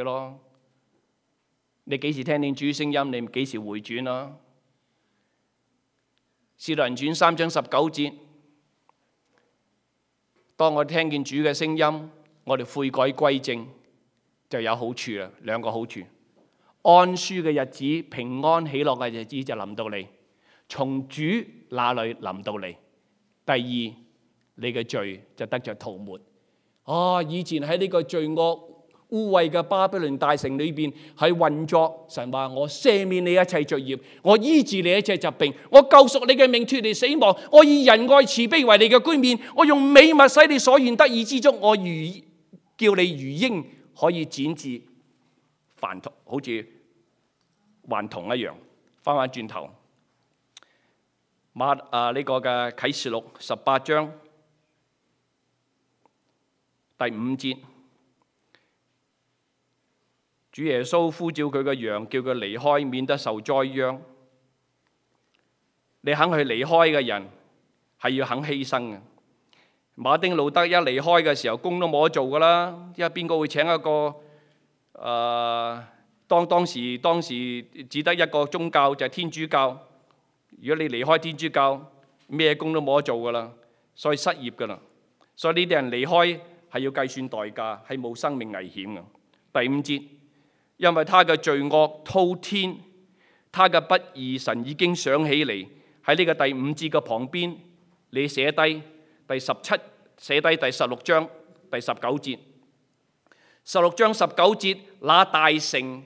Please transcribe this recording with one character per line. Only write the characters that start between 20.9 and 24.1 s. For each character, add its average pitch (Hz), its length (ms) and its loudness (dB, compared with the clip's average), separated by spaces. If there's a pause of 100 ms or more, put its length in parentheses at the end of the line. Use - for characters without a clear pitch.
主 151 140 -12 (480)
那 123 220 -2
裏 117 220 -6
臨 98 280 -12
到 104 160 -8
你。 90 180 -14 (720)
第 143 60 -2
二， 127 60 0 (1000)